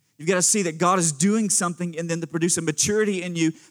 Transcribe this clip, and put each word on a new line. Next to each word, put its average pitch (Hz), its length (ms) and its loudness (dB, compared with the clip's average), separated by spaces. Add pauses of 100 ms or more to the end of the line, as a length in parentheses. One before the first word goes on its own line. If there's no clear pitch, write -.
(160)
You've 151 120 -12
gotta 180 140 4
see 208 200 2
that 165 160 -4
God 180 200 4
is 165 140 0
doing 202 360 2
something 175 460 -2
in 165 140 -6
them 165 140 -2
to 160 40 -8
produce 170 300 0
a 190 60 -2
maturity 196 600 0
in 175 140 -6
you 160 160 2 (180)